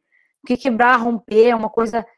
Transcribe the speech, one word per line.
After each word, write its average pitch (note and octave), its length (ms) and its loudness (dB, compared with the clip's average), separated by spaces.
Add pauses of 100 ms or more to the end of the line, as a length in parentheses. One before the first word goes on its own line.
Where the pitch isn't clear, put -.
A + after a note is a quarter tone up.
(420)
Porque B3 160 -4
quebrar, A#3+ 380 0
romper A3+ 540 0
é A#3+ 60 0
uma G#3+ 140 -4
coisa A3+ 360 -4 (120)